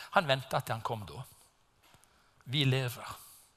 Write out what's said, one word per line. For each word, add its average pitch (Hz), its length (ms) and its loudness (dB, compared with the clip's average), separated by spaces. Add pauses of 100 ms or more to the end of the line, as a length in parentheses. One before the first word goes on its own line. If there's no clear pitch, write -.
(140)
han 185 140 6
ventet 135 380 2
til 113 100 -4
han 110 100 -10
kom 107 240 -4
da. 127 140 -12 (1200)
Vi 139 200 0
lever. 131 520 0 (400)